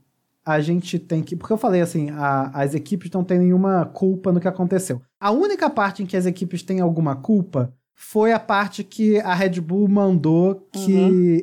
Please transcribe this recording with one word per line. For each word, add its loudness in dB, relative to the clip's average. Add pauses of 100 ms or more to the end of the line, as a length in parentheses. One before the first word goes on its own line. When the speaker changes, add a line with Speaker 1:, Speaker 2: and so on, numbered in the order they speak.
(440)
Speaker 1:
a 0
gente -2
tem -4
que, -8
porque -6
eu -2
falei 0
assim, -4
a... -2
as -2
equipes -6
não -4
têm 0
nenhuma 2
culpa -2
no 2
que -2
aconteceu. -4 (200)
A -2
única 0
parte -4
em -8
que -4
as 0
equipes -4
têm -4
alguma 0
culpa -2 (280)
foi 0
a 2
parte -4
que 2
a -2
Red 0
Bull 0
mandou 2
que 0
Speaker 2:
Uhum. 4